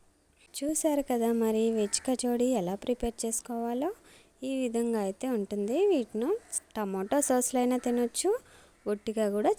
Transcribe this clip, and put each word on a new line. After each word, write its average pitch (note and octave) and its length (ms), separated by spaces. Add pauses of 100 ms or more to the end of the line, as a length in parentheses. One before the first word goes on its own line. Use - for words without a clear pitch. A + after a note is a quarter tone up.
(540)
చూసారు D4 560
కదా A#3 220
మరి A3+ 400
వెజ్ G#3+ 340
కచోడీ B3 380
ఎలా G3+ 300
ప్రిపేర్ A#3+ 520
చేసుకోవాలో? A#3+ 680 (500)
ఈ C4+ 200
విధంగా A#3 380
అయితే G3+ 280
ఉంటుంది. G#3+ 580
వీటిని B3+ 420 (480)
టమాటో G3+ 440
సాస్లో B3+ 400
అయినా B3 160
తినొచ్చు, A#3+ 640 (460)
ఒట్టిగా G#3 440
కూడా G#3+ 280